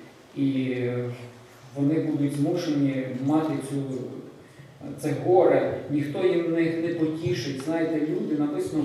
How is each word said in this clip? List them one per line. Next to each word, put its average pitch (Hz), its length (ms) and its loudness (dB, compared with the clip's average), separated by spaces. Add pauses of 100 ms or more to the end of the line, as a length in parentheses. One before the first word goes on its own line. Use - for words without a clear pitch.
(380)
І 131 380 0 (1000)
вони 143 240 2
будуть 139 360 0
змушені 143 680 0 (200)
мати 151 280 2 (160)
цю, 139 60 -4 (1200)
це 147 140 -2 (120)
горе, - 540 6 (100)
ніхто 147 360 0
їм 170 260 2
не, 165 200 2
не 165 160 -2
потішить. 156 760 -2
Знаєте, 160 460 0
люди, 175 280 -2
написано, 147 500 0